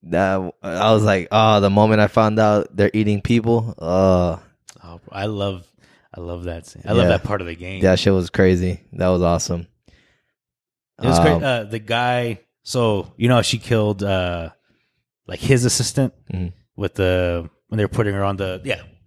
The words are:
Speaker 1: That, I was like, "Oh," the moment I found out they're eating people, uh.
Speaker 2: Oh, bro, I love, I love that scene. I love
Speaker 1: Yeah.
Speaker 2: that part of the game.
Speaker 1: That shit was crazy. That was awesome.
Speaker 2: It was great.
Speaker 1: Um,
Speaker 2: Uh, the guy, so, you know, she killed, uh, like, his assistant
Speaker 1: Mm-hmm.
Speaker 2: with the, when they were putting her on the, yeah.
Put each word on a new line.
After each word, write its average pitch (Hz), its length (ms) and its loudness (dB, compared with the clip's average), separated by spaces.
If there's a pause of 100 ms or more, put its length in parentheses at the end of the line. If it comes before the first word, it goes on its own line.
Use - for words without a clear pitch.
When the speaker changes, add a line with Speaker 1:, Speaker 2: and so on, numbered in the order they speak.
Speaker 1:
That, 92 480 -2 (120)
I 98 300 0
was 107 100 4
like, 98 280 0
"Oh," 107 280 4
the 98 100 4
moment 107 320 4
I 104 60 4
found 110 320 0
out 104 360 2
they're 101 180 2
eating 104 280 0
people, 117 560 0
uh. 90 600 2 (460)
Speaker 2:
Oh, 85 140 -20
bro, - 140 -20
I 98 160 -8
love, 98 440 -8 (420)
I 87 80 -18
love 87 240 -12
that 85 200 -10
scene. - 220 -20
I 101 60 -2
love 95 100 4
Speaker 1:
Yeah. 87 140 4
Speaker 2:
that 87 60 -6
part 101 180 -4
of 90 60 -10
the 85 80 -10
game. 90 280 -10
Speaker 1:
That 92 160 4
shit 101 120 2
was 92 200 0
crazy. 92 500 2 (120)
That 92 160 -2
was 90 120 2
awesome. 85 460 -2 (1400)
Speaker 2:
It - 40 -2
was 85 120 4
great. 82 140 4
Speaker 1:
Um, - 100 0
Speaker 2:
Uh, 123 220 -2
the 110 120 -8
guy, 117 600 -4 (240)
so, 107 520 -2
you 113 120 0
know, 123 160 4
she 113 160 -2
killed, 107 420 0
uh, 90 480 -4 (800)
like, 90 120 -12
his 123 260 2
assistant 123 480 -2 (200)
Speaker 1:
Mm-hmm. 90 140 -6 (280)
Speaker 2:
with 98 200 -6
the, 90 520 0 (200)
when 113 100 -6
they 107 60 0
were 98 60 -2
putting 104 260 -2
her 98 80 -4
on 98 140 -2
the, 95 260 -6
yeah. 87 180 -6 (260)